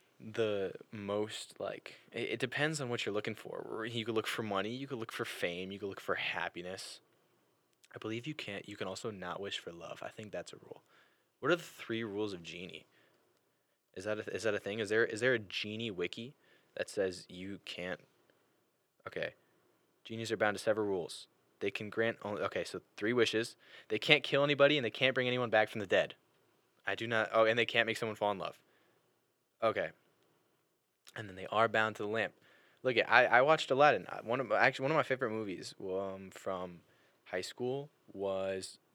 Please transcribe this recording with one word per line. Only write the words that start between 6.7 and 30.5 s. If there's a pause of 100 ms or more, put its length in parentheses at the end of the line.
I
believe
you
can't,
you
can
also
not
wish
for
love.
I
think
that's
a
rule. (560)
What
are
the
three
rules
of
genie? (1120)
Is
that
a,
is
that
a
thing?
Is
there,
is
there
a
genie
wiki (420)
that
says
you
can't? (1080)
Okay. (720)
Genies
are
bound
to
several
rules. (320)
They
can
grant
only,
okay,
so (140)
three
wishes. (340)
They
can't
kill
anybody,
and
they
can't
bring
anyone
back
from
the
dead. (720)
I
do
not,
oh,
and
they
can't
make
someone
fall
in
love. (1040)
Okay. (1300)